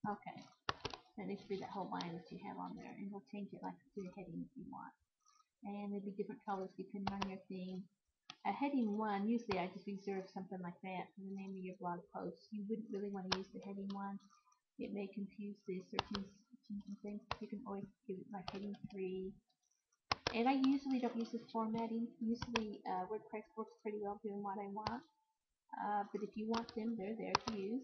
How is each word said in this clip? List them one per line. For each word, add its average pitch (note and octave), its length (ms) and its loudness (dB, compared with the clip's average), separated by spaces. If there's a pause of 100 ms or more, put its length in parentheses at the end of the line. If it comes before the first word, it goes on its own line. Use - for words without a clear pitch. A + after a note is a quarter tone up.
(100)
Okay. - 320 -4 (760)
That G3 100 -4
needs G3 160 -2
to - 80 -6
be F#3+ 80 0
that - 100 -4
whole F3+ 220 -4
line F3 240 -2
that - 160 -8
you - 160 -8
have F#3 100 -6
on F3+ 160 -4
there, - 240 -10
and G3 140 -6
we'll G3 180 -10
change G3+ 220 -6
it, F3+ 100 -10
like, F3+ 140 -4 (180)
to G#3 80 -6
a F3+ 140 -6
heading F3 260 -6
if E3 140 -8
you - 160 -10
want. - 240 -8 (720)
And G3+ 240 -2
there'll G3+ 160 0
be G3 80 -4
different G#3 320 -2
colors F#3+ 320 0
depending G3 340 0
on G3 160 2
your F#3+ 80 -2 (140)
theme. F#3 320 -2 (640)
A G3+ 80 4
heading B3 420 6
one, G#3 300 6
usually A3+ 320 6
I F3 80 2
just F#3 180 -6
reserve F#3+ 480 -2
something G3 300 -4
like F3 180 -6
that F#3 320 -4
for G3+ 140 -12
the G3 80 -2
name G3 160 -4
of F#3+ 100 -4
your F#3 160 -4
blog F3 220 0 (160)
post. - 340 -4
You G#3+ 220 -2
wouldn't A3 180 0
really G3+ 220 0
wanna F#3+ 240 -2
use F#3+ 180 -4
the G3 60 -6
heading G3 320 -4
one. G3 260 -2 (640)
It - 160 -2
may G3+ 180 -2
confuse G3+ 540 -4
the F#3 240 0
search - 240 0
engines - 720 -8
and G3+ 160 -6
things. G#3 180 -6 (220)
You G#3 80 -6
can G3+ 160 -6
always G3 240 -6 (160)
give F#3 100 -4
it, - 140 -12
like, F#3+ 180 -6
heading G3+ 240 -4 (160)
three. F#3+ 460 -2 (1000)
And A#3 140 6
I C#4 60 8 (100)
usually C4+ 400 6
don't A#3 160 2
use A3+ 100 0
this A#3 220 -2
formatting. A3+ 560 2 (160)
Usually, A3+ 640 2
uh, F#3 240 2
WordPress G#3+ 340 -2 (140)
works - 240 -4
pretty G#3+ 180 0
well G3+ 220 0
doing G3+ 180 0
what G3 160 0
I G3+ 140 -2
want. A3 320 0 (720)
Uh, G#3 340 4
but G3+ 140 0
if G3+ 100 -4
you G#3+ 140 0
want A3+ 260 2
them, A3+ 240 2
they're G#3+ 220 0
there F#3 160 2
to - 180 4
use. G#3+ 300 2